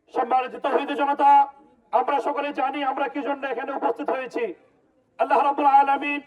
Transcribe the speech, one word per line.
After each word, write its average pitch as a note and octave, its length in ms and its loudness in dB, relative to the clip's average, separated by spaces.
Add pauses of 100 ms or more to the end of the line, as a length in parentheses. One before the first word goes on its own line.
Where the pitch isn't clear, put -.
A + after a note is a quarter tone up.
(160)
সম্মানিত B3 400 0
তৌহিদি C#4+ 380 -2
জনতা, C#4+ 540 4 (440)
আমরা C4+ 280 0
সকলে C#4+ 340 -4
জানি C#4+ 300 -4
আমরা C4+ 240 -4
কি D4 140 -8
জন্য C#4 260 -6
এখানে C4 240 -6
উপস্থিত D4 380 -4
হয়েছি। C4 440 -6 (640)
আল্লাহ C#4 260 2
রাব্বুল C#4+ 220 0
আলামিন C#4 600 4